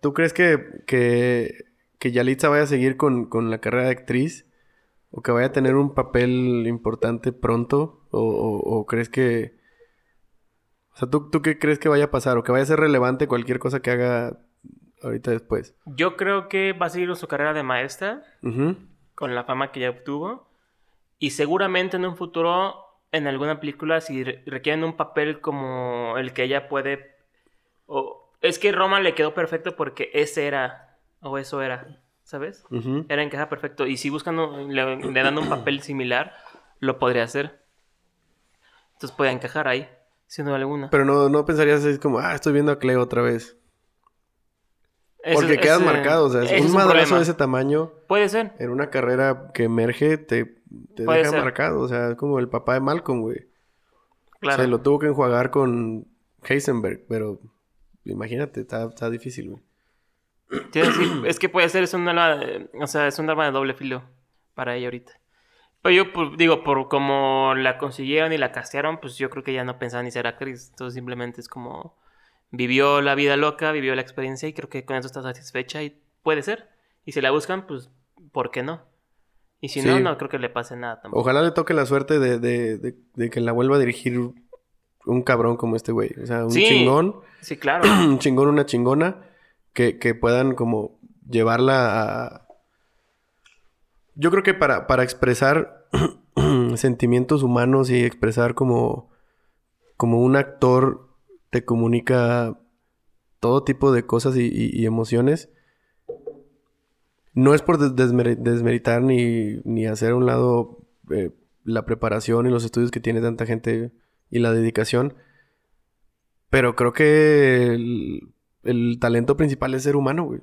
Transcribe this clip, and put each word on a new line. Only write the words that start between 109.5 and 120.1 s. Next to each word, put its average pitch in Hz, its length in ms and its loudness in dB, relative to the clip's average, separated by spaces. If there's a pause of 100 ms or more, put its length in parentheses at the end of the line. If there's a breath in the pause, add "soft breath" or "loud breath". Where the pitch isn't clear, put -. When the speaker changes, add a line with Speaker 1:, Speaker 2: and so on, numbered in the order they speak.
Speaker 1:
ni 113 220 -2
hacer 110 260 0
a 123 40 2
un 127 100 2
lado, 123 520 0 (320)
eh, 87 200 -2 (340)
la 110 220 -2
preparación 117 600 0
y 127 40 4
los 117 140 2
estudios 120 260 0
que 117 100 -6
tiene 117 200 -2
tanta 117 260 -2
gente 113 460 -4 (380)
y 120 100 0
la 117 120 2
dedicación. 113 640 0 (1400 soft breath)
Pero 123 240 4
creo 120 180 2
que 151 800 6
el, 117 540 -4 (360)
el 120 360 0
talento 117 360 2
principal 135 380 0
es 131 100 -4
ser 143 120 2
humano, 143 280 0